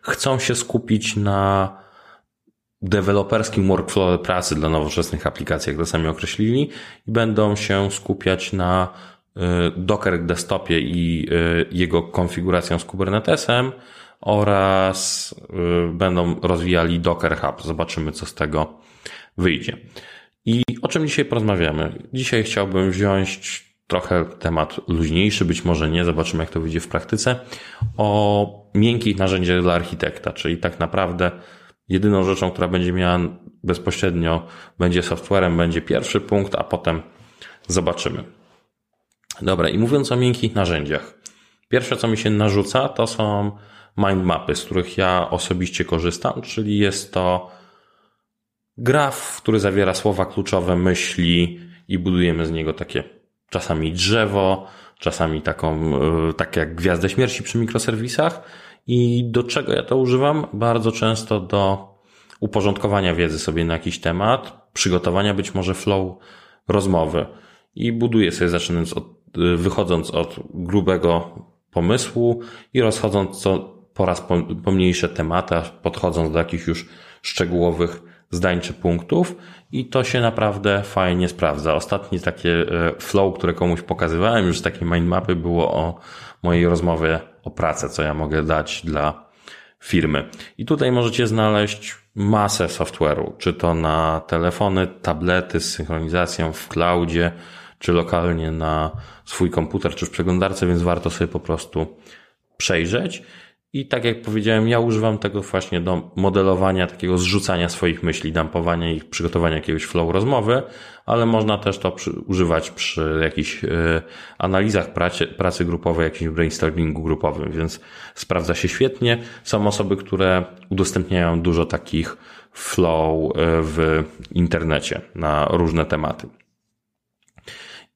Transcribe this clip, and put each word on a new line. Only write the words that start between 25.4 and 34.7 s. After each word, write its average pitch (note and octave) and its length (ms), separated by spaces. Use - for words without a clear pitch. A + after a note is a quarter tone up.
być E2+ 200
może D#2 240
nie, F2 160
zobaczymy, D#2+ 380
jak D#2+ 60
to E2 120
wyjdzie E2 180
w - 80
praktyce, A#2 520
o G#2 800
miękkich A2 420
narzędziach F#2 440
dla F2 120
architekta, D#2+ 600
czyli E2 240
tak F2 220
naprawdę F2+ 520
jedyną F#2+ 340
rzeczą, F#2 280
która F2+ 160
będzie F2+ 260
miała F2+ 260
bezpośrednio, E2+ 840